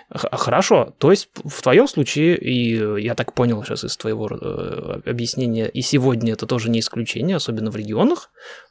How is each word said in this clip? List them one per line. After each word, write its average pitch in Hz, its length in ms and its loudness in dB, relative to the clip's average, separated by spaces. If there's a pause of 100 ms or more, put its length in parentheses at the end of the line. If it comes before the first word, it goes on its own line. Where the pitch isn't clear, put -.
Х-, - 260 -6
хорошо, 139 640 4
то 147 140 4
есть - 180 4 (160)
в - 160 -10
твоем 190 260 6
случае, 151 500 2
и 113 640 0
я 117 140 -2
так 117 160 -4
понял 117 320 0
сейчас 110 220 -6
из 110 100 -6
твоего, 110 340 -4
э, - 760 -8
объяснения, 117 640 -2
и - 120 -6
сегодня 123 520 2
это 107 120 -6
тоже 117 240 -2
не 117 120 2
исключение, 120 560 -4
особенно 110 340 -4
в 107 60 -8
регионах, 113 520 0 (420)